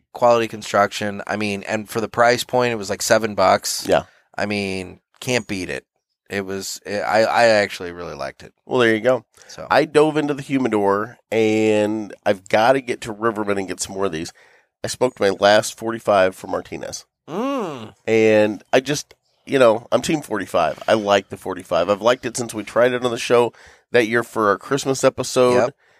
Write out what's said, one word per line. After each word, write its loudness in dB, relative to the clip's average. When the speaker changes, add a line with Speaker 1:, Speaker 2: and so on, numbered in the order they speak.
Speaker 1:
quality 2
construction. -2
I -4
mean, -4
and -6
for -4
the -4
price 2
point, 0
it -4
was, -8
like, -6
seven 2
bucks. 2
Speaker 2:
Yeah. 2
Speaker 1:
I -2
mean, -6
can't -2
beat -6
it. -8
It -4
was, -10
it, -4
I, 2
I 2
actually 2
really -12
liked -12
it. -20
Speaker 2:
Well, 0
there 4
you -2
go. 0
Speaker 1:
So. -16
Speaker 2:
I 4
dove 2
into -2
the -10
humidor, -2
and 0
I've -2
gotta 4
get -8
to -12
Riverman -2
and -4
get -8
some -10
more -2
of -2
these. -8
I -6
smoked -4
my 4
last 2
forty-five 0
for -18
Martinez. -8
Speaker 1:
Mm. -8
Speaker 2:
And 4
I 4
just, -6
you 0
know, 4
I'm 2
team -2
forty-five. -2
I 4
like 2
the -14
forty-five. -4
I've 0
liked 0
it -8
since -8
we -8
tried 2
it -4
on -2
the -6
show 2
that 2
year 0
for -2
our 2
Christmas -4
episode. 2
Speaker 1:
Yep. 0